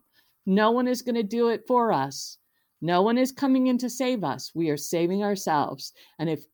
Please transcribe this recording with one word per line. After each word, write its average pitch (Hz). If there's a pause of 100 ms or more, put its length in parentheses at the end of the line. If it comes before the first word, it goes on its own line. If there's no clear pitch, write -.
(480)
No 214
one 247
is 247
gonna 233
do 233
it 214
for 240
us. 139 (440)
No 175
one 233
is 262
coming 262
in 247
to 247
save 247
us. 131
We 160
are 147
saving 175
ourselves. 165 (240)
And 160
if 151